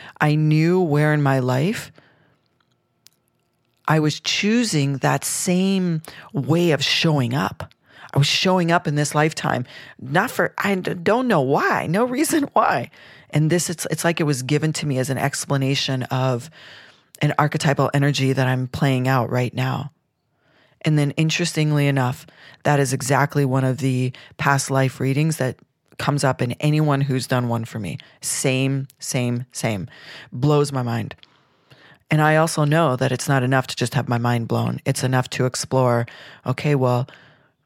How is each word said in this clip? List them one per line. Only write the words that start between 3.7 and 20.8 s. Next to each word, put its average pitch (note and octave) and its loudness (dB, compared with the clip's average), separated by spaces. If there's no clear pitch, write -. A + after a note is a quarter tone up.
I D#3 4
was D3+ 0
choosing G3 0
that C#3+ 0
same F3+ 0
way D#3+ 2
of C#3 0
showing C#3 0
up. - -4
I D3 -2
was C#3+ 4
showing F3+ 2
up F3 2
in D3 0
this D3 -2
lifetime, D3+ 0
not E3 -2
for, - -2
I G3+ 0
d-, F3 -4
don't G3+ 0
know E3+ 2
why, F#3 0
no G#3 0
reason C#4 0
<laughs> - -6
why. - 0
And D3+ 2
this, F3 0
it's, - -8
it's - -6
like E3+ 0
it E3+ 0
was C#3 0
given D3 0
to D3+ -6
me C3 -2
as C3 -2
an B2+ -4
explanation C3+ -2
of C3 -2
an D3 2
archetypal C#3+ 2
energy C#3 2
that B2+ 0
I'm B2+ -2
playing C3 0
out C3 2
right B2 -2
now. C3 -4